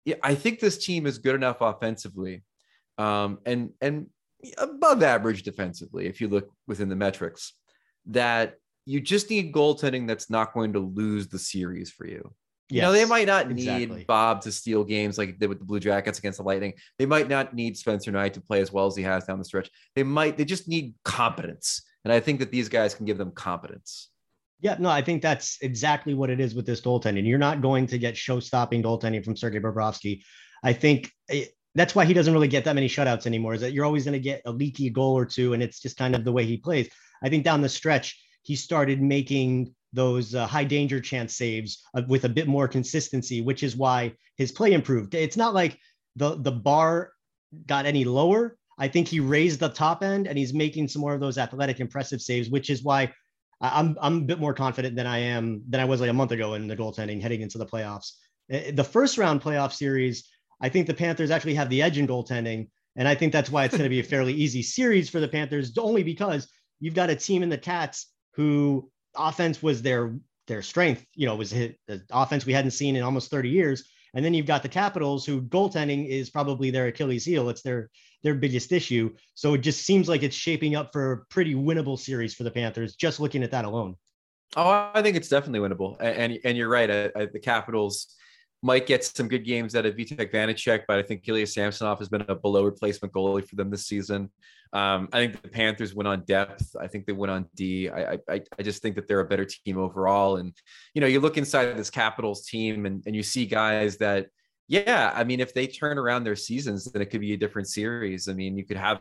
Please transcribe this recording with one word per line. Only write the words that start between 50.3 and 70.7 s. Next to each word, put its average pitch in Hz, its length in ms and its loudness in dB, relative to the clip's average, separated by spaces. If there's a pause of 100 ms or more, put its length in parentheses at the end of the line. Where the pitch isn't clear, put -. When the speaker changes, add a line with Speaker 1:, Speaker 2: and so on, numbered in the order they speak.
Speaker 2:
he's 131 160 -2
making 151 340 0
some 147 140 -4
more 143 120 -2
of 143 60 -2
those 139 180 -2
athletic, 131 420 -2
impressive 131 420 -6
saves, 123 280 -2
which 135 200 -2
is 131 140 -2
why 135 300 2 (480)
I, 131 180 2
I'm, 160 220 2
I'm 156 160 2
a 156 80 0
bit 165 140 -2
more 147 140 0
confident 131 420 -2
than 123 120 -2
I 120 120 0
am, 117 480 -2
than 131 140 0
I 131 40 2
was, 127 160 2
like, 120 80 2
a 117 40 2
month 127 180 2
ago 110 220 -2
in 107 140 -6
the 107 100 -6
goaltending 107 440 -6
heading 113 200 -2
into 107 160 -8
the 110 80 -6
playoffs. 104 460 -8 (400)
Eh, 139 200 -4
the 139 120 4
first 254 340 2
round 160 240 4
playoff 143 320 0
series, 131 560 -2 (320)
I 131 80 2
think 175 160 2
the 170 80 -2
Panthers 165 380 0
actually 160 240 0
have 143 140 0
the 131 120 2
edge 156 160 2
in 143 100 2
goaltending, 117 600 -4 (300)
and 127 100 4
I 143 80 6
think 156 160 2
that's 143 180 2
why 139 140 2
it's 131 120 0
gonna 143 140 2
be 127 120 0
a - 20 0
Speaker 1:
<laughs> - 100 -4
Speaker 2:
fairly 131 200 2
easy 135 280 0
series 214 480 2
for 170 100 -2
the 151 80 0
Panthers, 139 500 -4
only 220 260 0
because 165 440 -4 (320)
you've 160 140 -6
got 180 160 2
a 151 60 2
team 185 260 0
in 170 80 0
the 147 80 -2
Cats 170 540 -6 (220)
who 143 580 2 (240)
offense 160 480 -2
was 135 180 2
their, 120 340 0 (300)
their 107 160 -6
strength, 165 420 0 (120)